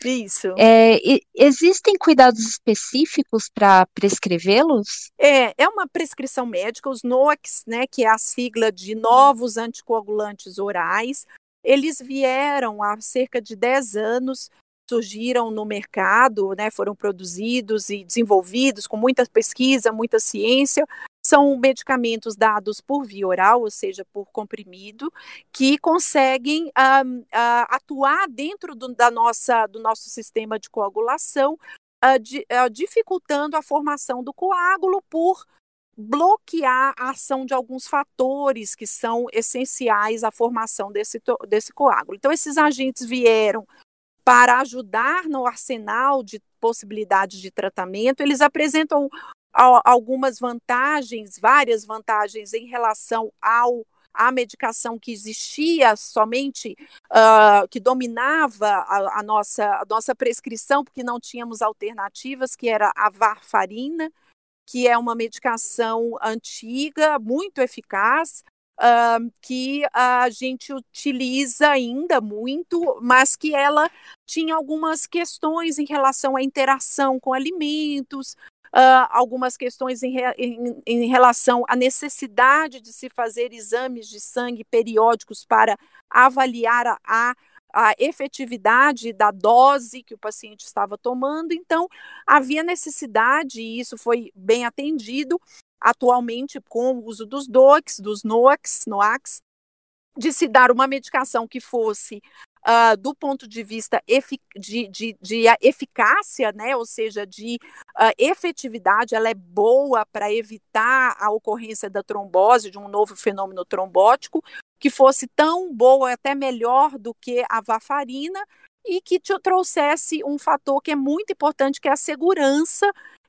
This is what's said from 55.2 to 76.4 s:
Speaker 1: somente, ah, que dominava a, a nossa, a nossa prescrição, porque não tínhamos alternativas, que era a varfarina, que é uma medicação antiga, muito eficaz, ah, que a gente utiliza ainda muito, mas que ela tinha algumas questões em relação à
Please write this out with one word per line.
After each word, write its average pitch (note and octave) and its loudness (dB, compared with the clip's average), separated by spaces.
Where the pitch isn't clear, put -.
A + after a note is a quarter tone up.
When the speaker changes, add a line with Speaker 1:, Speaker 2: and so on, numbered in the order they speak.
Speaker 1:
somente, A#3 -4
ah, G#3+ 8
que B3 -10
dominava B3 -2
a, G3 -2
a - -4
nossa, G#3 -2
a G#3 -2
nossa A3 -2
prescrição, C4 -4
porque - -14
não A#3+ -8
tínhamos A#3+ -14
alternativas, A3 -8
que A#3+ -6
era G#3 0
a G#3 -2
varfarina, A3 -4
que B3 0
é A#3+ 2
uma A#3 -4
medicação A3+ -4
antiga, C4+ -4
muito C#4 -6
eficaz, B3 -4
ah, A#3 4
que C4 -6
a B3 2
gente C4 -10
utiliza C4 -2
ainda C#4 0
muito, C4 -6
mas B3+ 4
que D4+ -4
ela D4 2
tinha D#4+ -6
algumas D#4 -4
questões E4 -6
em D4+ -6
relação C4+ -2
à C4 -4